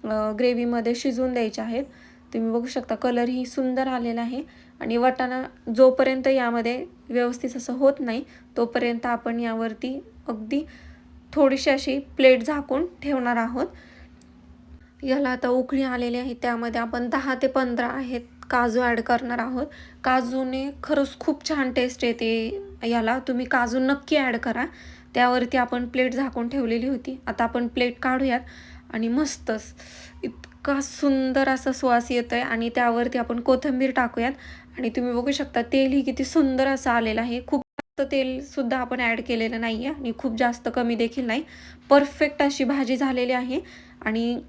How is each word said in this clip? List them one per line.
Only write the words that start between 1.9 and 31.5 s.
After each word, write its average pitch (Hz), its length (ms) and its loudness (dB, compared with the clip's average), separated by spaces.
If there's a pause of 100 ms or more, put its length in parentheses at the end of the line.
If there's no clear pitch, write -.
तुम्ही 226 180 0
बघू 233 140 0
शकता 247 300 -4
कलरही 247 500 0
सुंदर 262 420 -2
आलेला 233 340 -2
आहे 269 220 -6 (360)
आणि 233 180 -2
वाटाणा 254 460 2 (320)
जोपर्यंत 262 520 6
यामध्ये 240 580 0 (240)
व्यवस्थित 247 480 -2
असं 247 160 -6
होत 269 260 4
नाही 240 240 -4 (340)
तोपर्यंत 233 480 0
आपण 233 340 -2
यावरती 226 640 -4 (240)
अगदी 226 360 -4 (680)
थोडीशी 277 360 4
अशी 277 300 0
प्लेट 254 440 4
झाकून 285 420 -2 (180)
ठेवणार 254 320 0
आहोत. 240 320 -2 (1400)
याला 269 260 2
आता 247 200 0
उकळी 254 340 2
आलेली 247 340 -2
आहे, 247 160 -4
त्यामध्ये 233 480 -2
आपण 240 280 -4
दहा 269 260 0
ते 262 120 0
पंधरा 247 400 0
आहेत 247 340 -6 (280)
काजू 240 320 2
ॲड 233 180 2
करणार 240 400 0
आहोत. 254 280 -4 (360)
काजूने 262 680 0 (140)
खरंच 285 360 0
खूप - 300 -2
छान 208 220 0
टेस्ट 247 340 0
येते 226 560 0 (260)
याला, 233 320 2
तुम्ही 254 260 -2
काजू 247 340 2
नक्की 277 380 2
ॲड 254 200 2
करा. 233 280 -2 (480)
त्यावरती 247 440 2
आपण 240 300 0
प्लेट 254 260 0
झाकून 247 360 -2
ठेवलेली 240 380 -2
होती. 262 400 -4
आता 226 160 -2
आपण 240 240 -2
प्लेट 247 320 -2
काढूयात 254 400 0 (540)
आणि 226 140 -2
मस्तच 240 540 -2 (640)
इतका - 580 -4
सुंदर 269 680 2
असा 262 220 0